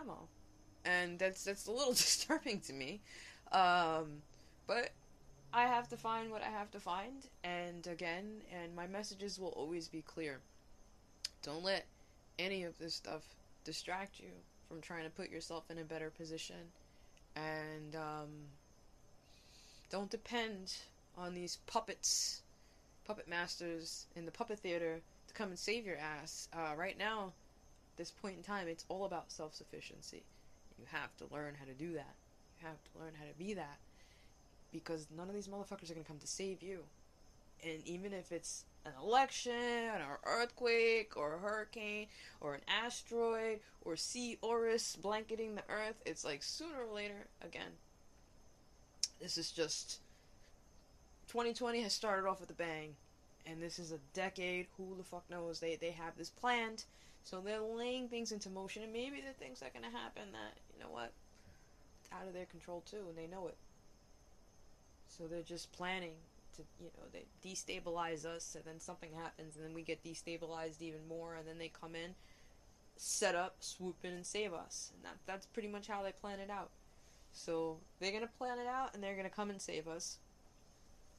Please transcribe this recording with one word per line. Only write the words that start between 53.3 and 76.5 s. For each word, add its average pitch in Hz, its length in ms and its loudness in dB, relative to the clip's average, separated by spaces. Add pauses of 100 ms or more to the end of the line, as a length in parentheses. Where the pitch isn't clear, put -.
And 165 120 -4
this 170 160 -4
is 160 140 -6
a 156 60 -2 (140)
decade, 180 540 2 (100)
who 190 200 -6
the 185 80 -6
fuck 175 260 -8
knows? 170 280 -2
They, 165 180 2
they 170 160 -2
have 165 260 -6
this 165 100 -6
planned, 233 560 4 (400)
so 185 160 -4
they're 214 200 0
laying 240 480 0
things 233 220 -2
into 202 200 -4
motion, 190 320 -4
and 220 100 -6
maybe 269 340 -2
the 269 60 -4 (100)
things 262 200 -10
are 262 100 -6
gonna 233 180 -6
happen 226 420 -6
that, 110 260 -8 (160)
you - 100 -12
know 160 60 -8
what, 120 220 -2 (880)
it's - 120 -16
out 185 160 -6
of 180 60 -6
their 180 100 -4
control 170 440 -6
too, 208 200 -6
and 165 80 -8
they 165 100 -6
know 180 220 -4
it. - 80 -8 (1500)
So - 180 -8
they're 170 140 -2
just 165 320 -6
planning 180 400 0 (440)
to, 156 60 -10 (160)
you 170 200 -12
know, - 120 -14
they - 140 -10 (180)
destabilize 175 840 -2
us, 165 280 -4
and - 100 -10
then 160 160 -10
something 170 340 -8
happens, 160 420 -6
and 160 80 -8
then 160 80 -6
we 165 100 -6
get 160 220 -2
destabilized 165 800 -4
even 156 260 -6
more, 165 260 -4
and 160 140 -6
then 165 80 -8
they 165 240 -6
come 165 140 -8
in, 175 200 -4 (800)
set - 380 4
up, 180 260 2
swoop - 420 -4
in, 180 100 -2
and 180 140 -6
save 208 260 2
us. - 420 -6
And 87 100 -16
that, 180 200 -8
that's 190 220 -4
pretty 208 220 -2
much 208 180 -4
how 202 160 0
they 196 100 0
plan 202 260 -6
it 196 120 -6